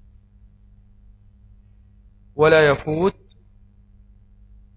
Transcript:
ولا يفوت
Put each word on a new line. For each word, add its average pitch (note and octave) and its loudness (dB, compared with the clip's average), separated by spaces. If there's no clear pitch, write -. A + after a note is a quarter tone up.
ولا D3+ 2
يفوت D#3 -4